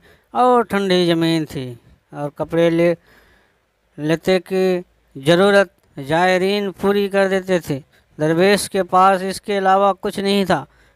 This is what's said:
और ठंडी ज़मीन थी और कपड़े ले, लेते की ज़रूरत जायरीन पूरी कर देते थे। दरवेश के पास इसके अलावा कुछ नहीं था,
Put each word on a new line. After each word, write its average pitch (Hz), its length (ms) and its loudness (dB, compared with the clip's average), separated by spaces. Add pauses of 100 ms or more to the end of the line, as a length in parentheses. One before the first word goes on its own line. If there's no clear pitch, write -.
(340)
और 240 300 4
ठंडी 190 440 0
ज़मीन 165 380 0
थी 131 220 -10 (460)
और 147 240 -8
कपड़े 165 320 0
ले, 170 260 2 (1000)
लेते 160 460 -2
की 185 360 -2 (360)
ज़रूरत 185 580 2 (240)
जायरीन 185 720 -2
पूरी 202 380 -2
कर 196 180 0
देते 185 320 -2
थे। 143 240 -8 (340)
दरवेश 170 500 2
के 196 180 -4
पास 185 380 4
इसके 196 320 -6
अलावा 196 380 2
कुछ 202 260 -8
नहीं 196 260 0
था, 165 200 -2 (300)